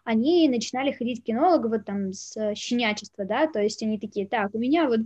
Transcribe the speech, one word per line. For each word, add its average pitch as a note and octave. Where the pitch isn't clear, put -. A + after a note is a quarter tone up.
они C#4+
начинали B3+
ходить A#3+
к -
кинологу B3
вот A3
там G3
с, -
э, G#3+
щенячества, G#3+
да, A#3
то D4+
есть G#3+
они G#3+
такие: G#3
«Так, G#3
у -
меня C#4
вот A3+